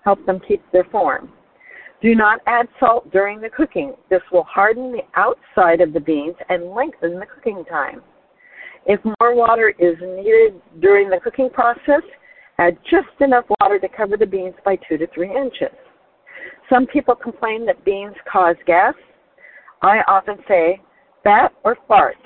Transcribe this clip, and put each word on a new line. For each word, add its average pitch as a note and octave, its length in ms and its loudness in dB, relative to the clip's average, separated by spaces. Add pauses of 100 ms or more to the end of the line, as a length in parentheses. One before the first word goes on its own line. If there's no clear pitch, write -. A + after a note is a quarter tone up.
help G3+ 220 0
them F#3+ 200 -4
keep G3+ 160 -4 (120)
their F3+ 120 2
form. D3 460 -4 (720)
Do A3+ 140 4
not A3 320 2
add A#3+ 200 0 (120)
salt A#3 320 0
during G3+ 300 -2
the A3+ 80 -12
cooking. C#4 440 -6 (160)
This F#3 120 0 (100)
will F3 120 2
harden A3+ 500 0
the A3 80 -8 (140)
outside F3+ 680 0
of D#3+ 100 2
the D#3+ 80 -4
beans D3+ 360 -4 (120)
and F3+ 220 -4
lengthen F#3+ 500 -6
the G#3 60 -12
cooking G3 440 -10
time. D3+ 320 -8 (840)
If G3+ 180 0
more A#3 320 -2
water A3+ 440 2
is E3+ 200 0
needed G3 640 0 (180)
during C4+ 300 4
the F3 120 0
cooking B3+ 280 -4
process, B3+ 540 0 (540)
add F3 200 0 (120)
just - 300 -2
enough B3+ 240 2 (160)
water G3+ 200 2
to F#3+ 100 -6
cover G#3 260 -4
the G#3+ 100 0
beans F#3 380 -8
by G3 140 0 (100)
two D#3 100 -4
to E3 100 -4
three F#3+ 280 -8
inches. C4 400 -6 (920)
Some B3+ 160 4
people B3+ 300 0
complain A3+ 500 -8
that F#3 180 -4
beans G3+ 320 -4 (160)
cause F3 240 2 (100)
gas. F#3 280 2 (880)
I G#3 260 2
often G3 300 0 (100)
say, F3+ 340 2 (420)
"Fat G#3 300 2 (120)
or A3+ 100 0 (100)
fart?" F3+ 300 2 (100)